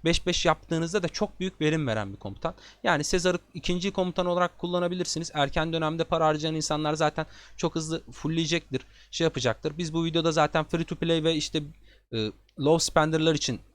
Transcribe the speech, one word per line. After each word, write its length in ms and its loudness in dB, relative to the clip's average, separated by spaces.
Beş 220 2
beş 200 0
yaptığınızda 560 0
da 60 -2
çok 320 -6
büyük 200 -6
verim 260 2
veren 260 -2
bir 60 -14
komutan. 360 -8
Yani 200 2
Sezar'ı 340 2
ikinci 360 -2
komutan 360 0
olarak 320 0
kullanabilirsiniz. 760 -2
Erken 380 0
dönemde 320 0
para 220 2
harcayan 280 2
insanlar 400 0
zaten 320 0
çok 180 -2
hızlı 280 -4
fullleyecektir, 680 -2
şey 140 0
yapacaktır. 540 0
Biz 160 -4
bu 100 2
videoda 280 2
zaten 320 2
free 200 -2
to 120 -8
play 280 0
ve 100 4
işte, 280 -2
e, 180 -2
low 240 4
spender'lar 500 2
için 260 -2